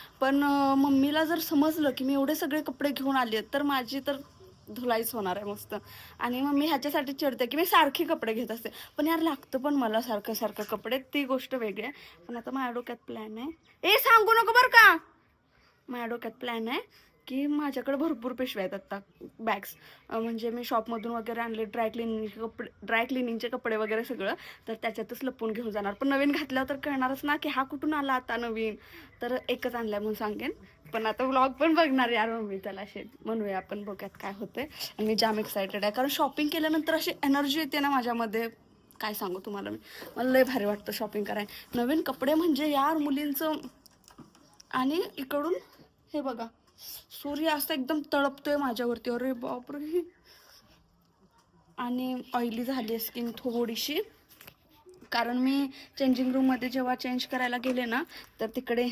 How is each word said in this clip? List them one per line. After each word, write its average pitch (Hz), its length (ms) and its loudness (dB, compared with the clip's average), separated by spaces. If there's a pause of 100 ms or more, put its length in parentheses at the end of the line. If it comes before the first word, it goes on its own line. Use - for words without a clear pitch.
(200)
पण, 277 240 4
अ, 277 320 4
मम्मीला 277 480 4
जर 330 160 0
समजलं 311 580 2
की 254 80 -2
मी 269 80 2
एवढे 277 220 2
सगळे 302 260 -2
कपडे 285 280 -2
घेऊन 269 260 0
आली 240 200 0
आहे, 214 180 -4
तर 277 80 0
माझी 269 380 -2
तर 277 140 -2 (560)
धुलाईच 226 440 -2
होणार 190 220 -2
आहे 202 100 -8
मस्त. 208 300 -8 (440)
आणि 247 220 -2
मग 285 120 0
मी 285 120 4
ह्याच्यासाठी 285 480 0
चिडते 254 320 0
की 269 120 -4
मी 339 80 4
सारखी 277 380 4
कपडे 277 300 0
घेत 220 180 -4
असते, 226 180 -8 (280)
पण 302 100 2
यार, 330 120 2
लागतं 294 400 -2
पण 294 140 0
मला 233 280 2
सारखं 220 320 -4
सारखं 208 300 -4
कपडे, 226 340 -4
ती 277 280 -2
गोष्ट 262 300 -2
वेगळी 214 280 -4
आहे. 262 80 -6 (360)
पण 240 100 -8
आता 233 140 -10
माझ्या 254 200 -2
डोक्यात 240 260 -6 (100)
प्लॅन 220 300 -10
आहे, 254 100 -8 (360)
ए, 403 140 6
सांगू 453 360 8
नको 453 180 6
बरं 494 160 10
का, 427 300 12 (920)
माझ्या 240 180 -6
डोक्यात 233 340 -6
प्लॅन 233 280 -4
आहे 285 120 -2 (480)
की 277 200 0
माझ्याकडे 277 500 0
भरपूर 254 360 -2
पिशव्या 233 320 -4
आहेत 185 80 -4
आत्ता, - 520 -10 (140)
बॅग्स, 202 300 -2 (400)
अ, 226 100 -4
म्हणजे 226 300 -2
मी 240 140 -4
शॉपमधून 226 480 -2
वगैरे 226 280 -6
आणले 226 240 -4
ड्राय 220 260 -2
क्लिनिंगचे 220 500 -4
कपडे, 226 300 -10 (140)
ड्राय 226 220 2
क्लिनिंगचे 247 420 -2
कपडे 233 280 -4
वगैरे 214 280 0
सगळं, 214 300 -4 (340)
तर 226 60 -6
त्याच्यातच 220 500 -6
लपवून 254 280 -4
घेऊन 220 180 -4
जाणार. 202 240 -2
पण 269 140 -2
नवीन 277 240 4
घातल्यावर 269 380 -2
तर 277 60 -2
कळणारच 269 480 -2
ना 294 140 2
की 311 120 -4
हा 269 140 0
कुठून 302 300 -4
आला 277 200 0
आता 240 240 -2
नवीन, 220 380 -4 (460)
तर 247 160 -2 (120)
एकच 240 260 -2
आणलाय 214 240 -2
म्हणून 214 140 -2
सांगेन. 214 380 -6 (420)
पण 220 120 -2
आता 220 180 -2
व्लॉग 262 280 4
पण 311 220 4
बघणार 262 360 4
यार 226 200 2
मम्मी, 214 280 -4
त्याला 196 240 -10
असे 208 300 -14 (140)
म्हणूया 214 320 -2
आपण, 208 260 -8
बघूयात 202 260 -10 (120)
काय 196 180 -8
होतंय. 233 240 -8
आणि - 440 -6
मी 220 80 2
जाम 220 240 2
एक्सायटेड 202 440 -4
आहे, 208 80 2
कारण 254 180 0
शॉपिंग 294 400 0
केल्यानंतर 311 440 0
अशी 320 180 0 (120)
एनर्जी 285 360 2
येते 294 200 -2
ना 285 100 2
माझ्यामध्ये, 233 600 0 (500)
काय 214 140 -4
सांगू 190 260 -4
तुम्हाला 202 300 -8
मी, 214 80 -8 (400)
मला 247 120 0
लय 262 140 8
भारी 247 220 0
वाटतं 202 260 -2
शॉपिंग 208 320 -4
करायला. 208 580 -6
नवीन 269 200 2
कपडे 269 320 0
म्हणजे 311 360 2
यार 285 280 4
मुलींचं. 294 540 0 (1200)
आणि 277 300 0 (160)
इकडून 285 380 -2 (580)
हे 302 80 -2
बघा, 233 240 -6 (640)
सूर्य 285 360 -4
असं 302 260 0
एकदम 294 280 -2 (120)
तळपतोय 285 440 2
माझ्यावरती, 240 520 -2
अरे 247 240 -2
बापरे. 285 800 -6 (1700)
आणि 254 440 -2 (120)
ऑइली 240 300 0
झाली 226 360 -2
स्किन 233 320 -6
थोडीशी, 240 680 -2 (1120)
कारण 233 260 0
मी 269 320 2 (300)
चेंजिंग 254 340 4
रूममध्ये 262 360 2
जेव्हा 254 260 0
चेंज 254 300 -4
करायला 247 320 -2
गेले 247 280 -2
ना, 240 180 -2 (360)
तर 220 80 -2
तिकडे 240 440 -2